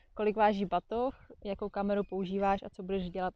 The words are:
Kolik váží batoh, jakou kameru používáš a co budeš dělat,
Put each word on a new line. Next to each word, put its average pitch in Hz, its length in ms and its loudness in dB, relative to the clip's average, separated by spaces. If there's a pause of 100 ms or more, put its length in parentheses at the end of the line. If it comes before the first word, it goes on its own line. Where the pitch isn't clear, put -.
(140)
Kolik 208 220 0
váží 208 300 4
batoh, 226 500 -2 (300)
jakou 202 240 -4
kameru 202 400 0
používáš 196 540 0
a 208 60 -10
co - 140 -12
budeš 185 260 -2
dělat, 180 260 -4